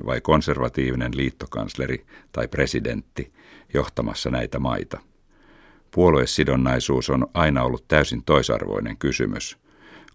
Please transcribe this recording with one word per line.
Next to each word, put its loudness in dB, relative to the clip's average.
vai -2
konservatiivinen 0
liittokansleri -6
tai -4
presidentti -4
johtamassa -2
näitä -4
maita. -4
Puoluesidonnaisuus 2
on 0
aina 2
ollut -4
täysin 2
toisarvoinen 0
kysymys, -4